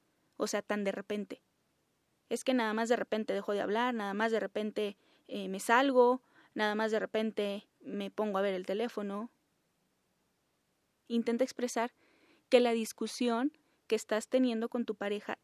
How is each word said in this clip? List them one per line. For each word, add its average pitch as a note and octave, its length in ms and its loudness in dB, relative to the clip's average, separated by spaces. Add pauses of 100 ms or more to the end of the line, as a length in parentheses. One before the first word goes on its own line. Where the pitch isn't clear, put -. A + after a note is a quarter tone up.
(360)
o G#3 100 -2
sea, G#3 160 -2
tan G#3 220 -4
de G3 80 0
repente. G3 500 -8 (840)
"Es - 160 -6
que B3+ 100 0
nada A3 200 0
más A3+ 140 0
de A#3+ 80 4
repente A3 360 -2
dejo G3+ 200 -2
de G3+ 80 0
hablar, A3+ 340 0
nada G3+ 200 -4
más A3 180 0
de A3 80 2
repente, G#3 560 -4 (320)
eh, G3+ 200 -6
me F#3+ 120 -6
salgo, B3+ 640 6 (320)
nada G#3+ 200 0
más A3 160 0
de A3 80 2
repente G#3 680 -2 (120)
me G3+ 300 -8
pongo G#3 280 -2
a G3 40 2
ver G3 120 2
el F#3 120 -6
teléfono". G#3 640 -4 (1800)
Intenta A#3 380 0
expresar A#3+ 480 -4 (560)
que B3 120 8
la A#3+ 120 4
discusión A#3 800 -2 (340)
que - 80 0
estás G#3+ 340 -2
teniendo A#3 400 2
con A#3+ 180 -2
tu G#3+ 80 -2
pareja G3+ 480 -6